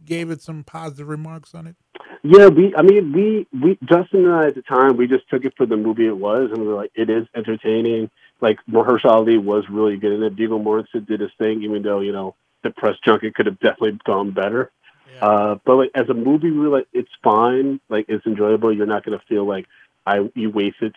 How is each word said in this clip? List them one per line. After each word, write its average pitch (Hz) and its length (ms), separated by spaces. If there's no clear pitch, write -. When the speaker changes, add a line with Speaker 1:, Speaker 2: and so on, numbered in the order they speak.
Speaker 1:
gave 165 240
it 156 120
some 156 220
positive 147 440
remarks 156 460
on 165 140
it? 170 80
Speaker 2:
Yeah, 190 240
we, 180 280
I 156 60
mean, 185 320
we, 208 340
we, 170 280
Justin 180 400
and 175 80
I 160 140
at 135 80
the 131 80
time, 131 340
we 123 100
just 127 220
took 131 160
it 131 100
for 127 100
the 110 120
movie 110 300
it 104 100
was, 107 340
and 110 80
we 107 80
were 107 60
like, 101 220
"It 110 140
is 113 160
entertaining." 113 720
Like, 110 180
Mahershala 113 420
Ali 113 260
was 104 320
really 104 280
good 101 140
in 107 120
it. 104 100
Viggo 110 260
Mortensen 107 480
did 104 140
his 98 160
thing, 110 260
even 104 200
though, 101 180
you 101 100
know, 98 240
the 110 80
press 104 240
junket 110 300
could 110 100
have 98 140
definitely 107 440
gone 101 280
better. 104 400
Speaker 1:
Yeah. 120 120
Speaker 2:
Uh, 104 380
but, 131 120
like, 131 200
as 127 140
a 127 40
movie, 151 380
we 151 80
were 147 160
like, 131 160
"It's 123 200
fine. 127 640
Like, 107 220
it's 107 160
enjoyable. 110 480
You're 104 140
not 104 180
gonna 104 240
feel 104 160
like 95 220
I, 101 280
you 110 160
wasted 104 480